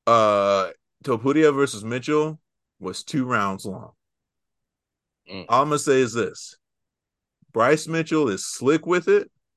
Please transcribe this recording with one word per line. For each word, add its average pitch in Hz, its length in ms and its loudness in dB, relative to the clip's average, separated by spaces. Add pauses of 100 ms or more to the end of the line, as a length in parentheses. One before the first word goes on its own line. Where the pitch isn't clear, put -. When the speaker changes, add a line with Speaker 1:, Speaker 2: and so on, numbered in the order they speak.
Speaker 1:
Uh, 101 640 4 (320)
Topuria 139 520 2
versus 131 300 -2
Mitchell 151 540 -4 (400)
was 92 240 -10
two 135 220 -4
rounds 101 420 -2
long. 92 260 -14 (1400)
Speaker 2:
Mm. 92 180 -14
Speaker 1:
All 123 140 2
I'm 151 60 -4
gonna 147 100 0
say 135 220 2
is 120 120 0
this. - 440 -6 (960)
Bryce 143 360 2
Mitchell 160 400 0
is 95 180 -4
slick 156 400 -2
with 175 220 -2
it. 202 220 2 (260)